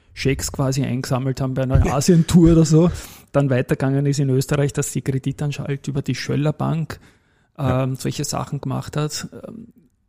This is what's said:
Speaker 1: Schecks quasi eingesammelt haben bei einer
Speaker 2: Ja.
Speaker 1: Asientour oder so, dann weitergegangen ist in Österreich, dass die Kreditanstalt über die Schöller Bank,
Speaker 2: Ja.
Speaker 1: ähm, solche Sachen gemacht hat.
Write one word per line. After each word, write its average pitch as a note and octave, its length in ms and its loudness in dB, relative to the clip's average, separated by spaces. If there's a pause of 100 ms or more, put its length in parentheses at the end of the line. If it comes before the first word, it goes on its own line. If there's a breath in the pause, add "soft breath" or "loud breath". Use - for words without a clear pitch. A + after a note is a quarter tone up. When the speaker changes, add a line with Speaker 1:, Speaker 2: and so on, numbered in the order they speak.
(140 loud breath)
Speaker 1:
Schecks - 400 -2
quasi C3+ 300 0
eingesammelt B2+ 580 -2
haben C3 140 -4
bei C3 80 0
einer B2+ 220 2
Speaker 2:
Ja. B2 120 0
Speaker 1:
Asientour E3 560 6
oder D#3+ 120 6
so, D#3+ 240 6 (440 loud breath)
dann C#3 160 2
weitergegangen C3+ 560 0
ist C#3 140 0
in C3+ 100 0
Österreich, C#3 420 0
dass - 220 -4
die C3+ 80 -4
Kreditanstalt C#3 880 -4
über C3+ 120 -4
die C3 140 -4
Schöller D3 380 -2
Bank, D3+ 480 -4 (560 soft breath)
Speaker 2:
Ja. C3 260 0
Speaker 1:
ähm, C3 140 -4
solche C3+ 260 -6
Sachen C#3 380 -6
gemacht C3 340 -8
hat. D3+ 320 -6 (800)